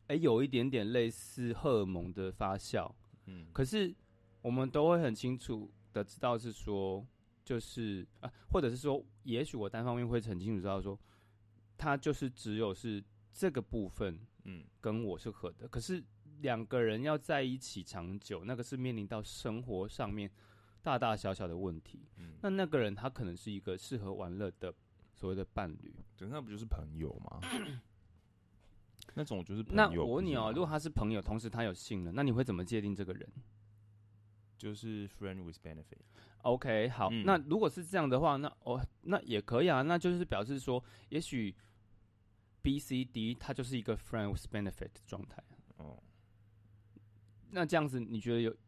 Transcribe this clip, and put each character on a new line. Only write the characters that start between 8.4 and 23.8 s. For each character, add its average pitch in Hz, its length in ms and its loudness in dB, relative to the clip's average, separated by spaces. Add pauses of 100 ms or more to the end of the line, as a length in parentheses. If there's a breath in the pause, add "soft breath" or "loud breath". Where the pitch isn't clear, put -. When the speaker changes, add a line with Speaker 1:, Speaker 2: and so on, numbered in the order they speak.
Speaker 1:
或 190 100 6
者 131 100 4
是 120 60 -2
说， 139 280 0 (180)
也 123 220 0
许 147 120 -8
我 104 120 -2
单 113 160 -4
方 120 100 0
面 120 140 0
会 117 120 4
很 104 180 -2
清 101 160 0
楚 95 60 0
知 90 60 -2
道 98 140 0
说， 98 180 -4 (800 soft breath)
他 143 200 2
就 139 160 2
是 135 180 0
只 110 260 -4
有 107 180 2
是 104 280 -4 (300)
这 190 180 2
个 131 100 -2
部 104 280 -2
分 90 300 -2 (260)
Speaker 2:
嗯。 90 200 -10 (160)
Speaker 1:
跟 113 240 0
我 90 140 -2
是 113 120 -6
合 90 220 -6
的， - 160 -14
可 123 100 -4
是 175 240 -4 (380)
两 120 260 0
个 127 140 2
人 113 220 4
要 151 140 2
在 143 260 0
一 131 160 0
起 104 240 -10
长 87 380 -6
久， 90 240 -6
那 120 100 -4
个 120 80 -6
是 131 140 -6
面 127 200 -2
临 101 100 -4
到 107 160 -4
生 113 400 -6
活 104 260 -2
上 107 240 -4
面 101 180 -4 (520 soft breath)
大 135 160 0
大 113 180 2
小 98 180 -2
小 95 120 -6
的 85 100 -4
问 90 240 -4
题。 - 260 -20 (100)
Speaker 2:
嗯。 85 260 -14
Speaker 1:
那 202 80 0
那 190 160 2
个 151 120 2
人 104 160 2
他 120 160 -6
可 127 140 -6
能 87 120 -4
是 107 140 -8
一 98 80 -4
个 92 180 -4
适 123 220 -6